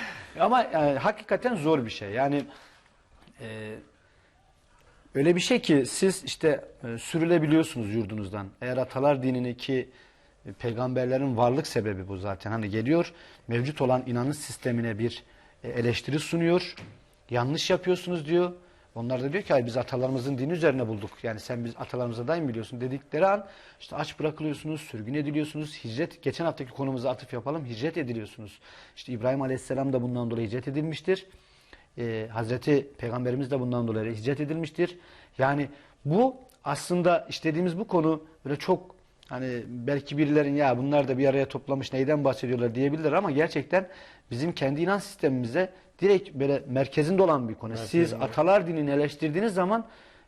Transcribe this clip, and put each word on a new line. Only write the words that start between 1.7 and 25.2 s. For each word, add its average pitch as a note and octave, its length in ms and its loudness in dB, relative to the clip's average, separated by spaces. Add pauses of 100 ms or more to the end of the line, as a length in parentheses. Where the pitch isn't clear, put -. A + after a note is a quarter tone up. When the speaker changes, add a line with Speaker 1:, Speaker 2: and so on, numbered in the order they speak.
Speaker 1:
bir A2 60 -6
şey. G2+ 200 -8
Yani, C#3 340 0 (960)
e, A2 340 -10 (1400)
öyle E3 220 4
bir F3+ 40 2
şey A#3+ 220 2
ki - 240 6
siz - 380 0
işte, - 400 0 (300)
e, A#2 40 -8
sürülebiliyorsunuz D#3 960 2
yurdunuzdan. G#2 520 -4 (140)
Eğer B2+ 160 -4
atalar C3 460 2
dinini B2 340 -2
ki, B2+ 320 -2 (580)
e, - 60 -14
peygamberlerin B2+ 840 -2
varlık B2 300 4
sebebi G2+ 420 -2
bu G2 80 -6
zaten. G2 340 -6
Hani A2 200 -4
geliyor, C3+ 420 2 (360)
mevcut B2 320 -2
olan B2+ 260 2
inanış B2+ 320 -2
sistemine A#2 600 -4
bir, A2+ 240 -4 (420)
e, - 40 -8
eleştiri A#2+ 500 0
sunuyor. E3+ 560 2 (560)
"Yanlış C3 400 0
yapıyorsunuz." F3+ 560 0
diyor. F3 260 2 (420)
Onlar A#2+ 280 -2
da C#3 100 -2
diyor G3+ 120 -2
ki, - 80 0
"Hayır, B2+ 140 4
biz A#2 100 -4
atalarımızın C3 600 -2
dini C3+ 140 -2
üzerine C#3 360 0
bulduk. G#2+ 220 -6 (120)
Yani A2 180 -6
sen A#2+ 240 -8
biz A#2 120 -6
atalarımıza A#2+ 520 -6
daim D#3+ 200 -2
biliyorsun." A2+ 320 -8
dedikleri C#3 460 -2
an G3+ 200 2 (340)
işte - 160 -14
aç D3+ 240 -8
bırakılıyorsunuz, D3+ 600 -4
sürgün A2+ 340 -10
ediliyorsunuz. D3+ 720 -4